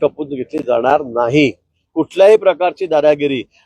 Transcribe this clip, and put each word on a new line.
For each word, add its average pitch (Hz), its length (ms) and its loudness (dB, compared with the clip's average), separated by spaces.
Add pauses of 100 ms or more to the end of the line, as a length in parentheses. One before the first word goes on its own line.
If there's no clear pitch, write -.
खपून 147 280 -4
घेतली 131 380 -8
जाणार 127 340 0
नाही, 120 500 0 (420)
कुठल्याही 196 440 4
प्रकारची 180 480 -2
दादागिरी. 147 580 0 (220)